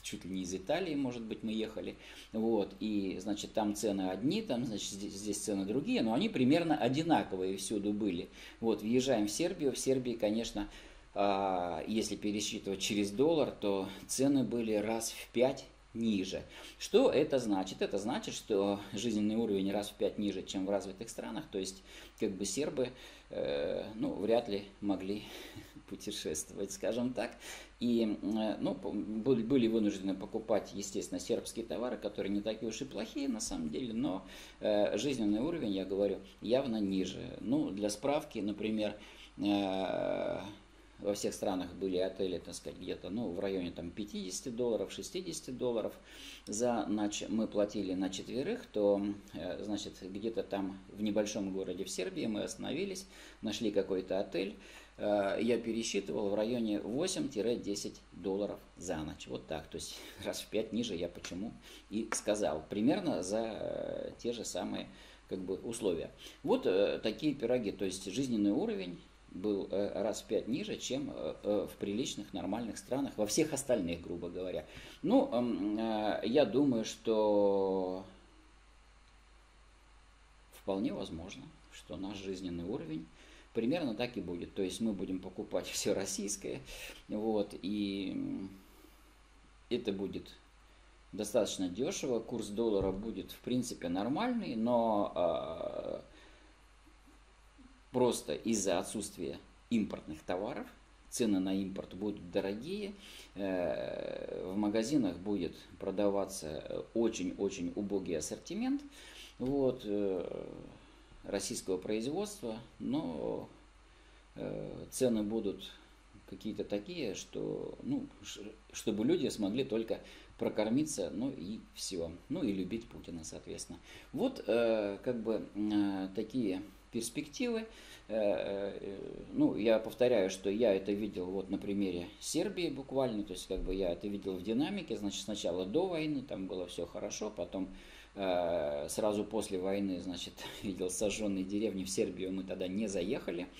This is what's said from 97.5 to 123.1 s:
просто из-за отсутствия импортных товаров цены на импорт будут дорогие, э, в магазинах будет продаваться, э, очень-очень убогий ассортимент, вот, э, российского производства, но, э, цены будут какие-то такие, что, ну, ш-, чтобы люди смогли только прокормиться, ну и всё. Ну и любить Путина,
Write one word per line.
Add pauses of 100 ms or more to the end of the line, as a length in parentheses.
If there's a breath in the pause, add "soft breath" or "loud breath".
просто
из-за
отсутствия (320)
импортных
товаров (440)
цены
на
импорт
будут
дорогие, (440 loud breath)
э,
в
магазинах
будет (240)
продаваться, (200)
э, (120)
очень-очень
убогий
ассортимент, (560 loud breath)
вот,
э, (800 loud breath)
российского
производства, (220)
но, (840 loud breath)
э,
цены
будут (580 loud breath)
какие-то
такие,
что,
ну, (180)
ш-, (320)
чтобы
люди
смогли
только (380 loud breath)
прокормиться,
ну
и (140)
всё. (180)
Ну
и
любить
Путина,